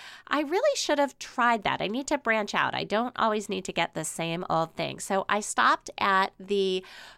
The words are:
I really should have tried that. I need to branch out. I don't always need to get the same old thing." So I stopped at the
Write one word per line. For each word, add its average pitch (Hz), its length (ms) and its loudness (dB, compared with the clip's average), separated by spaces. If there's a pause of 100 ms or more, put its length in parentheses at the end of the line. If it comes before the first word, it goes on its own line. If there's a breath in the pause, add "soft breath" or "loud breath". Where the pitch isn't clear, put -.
(280 loud breath)
I 285 140 -4
really 415 360 0
should 294 220 0
have 277 220 0
tried 233 420 0
that. - 180 0
I 165 60 -2
need 247 220 -4
to 294 100 2
branch 220 380 0
out. 135 180 2
I 131 80 -2
don't 226 340 -2
always 214 320 0
need 190 180 -4
to 180 60 -6
get 170 220 0
the 160 100 -4
same 165 460 -4
old 165 240 0
thing." 143 240 -6
So - 300 0
I 208 100 0
stopped 247 580 2
at 196 440 2
the 190 440 0 (340 loud breath)